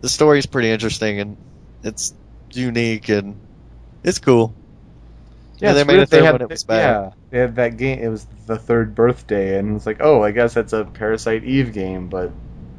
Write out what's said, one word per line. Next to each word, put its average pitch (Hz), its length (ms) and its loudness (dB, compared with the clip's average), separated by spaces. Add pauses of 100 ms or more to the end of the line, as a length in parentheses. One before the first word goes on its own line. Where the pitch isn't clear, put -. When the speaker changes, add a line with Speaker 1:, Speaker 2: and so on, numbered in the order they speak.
Speaker 1:
the 127 80 -6
story's 147 380 4
pretty 117 240 -2
interesting, 107 500 -2
and 101 160 -8 (460)
it's - 320 -10 (380)
unique, 117 560 -2
and 101 280 -2 (680)
it's 180 140 -2
cool. 113 360 2 (1040)
Speaker 2:
Yeah, 208 120 0
Speaker 1:
And 139 60 4
they 143 60 4
Speaker 2:
it's 143 60 2
Speaker 1:
made - 60 6
Speaker 2:
weird 370 80 8
Speaker 1:
a 139 40 4
third 156 140 6
Speaker 2:
they 160 40 6
had 156 80 6
Speaker 1:
one, 123 100 0
it 113 80 -8
was - 140 -12
bad. 113 160 0 (240)
Speaker 2:
yeah, 95 60 -12 (200)
they 123 80 -2
had 120 180 0
that 117 200 -2
game, 127 220 -4
it 117 100 -4
was 110 180 -8 (200)
the 110 100 -4
third 113 380 -2
birthday, 101 640 0
and 104 180 -2
it's 101 100 -8
like, 110 140 -6
"Oh, 147 220 6
I 104 80 2
guess 117 240 0
that's 110 180 -2
a 110 120 -2
Parasite 110 600 -4
Eve 127 280 -2
game," 95 360 -8
but 90 220 -6 (480)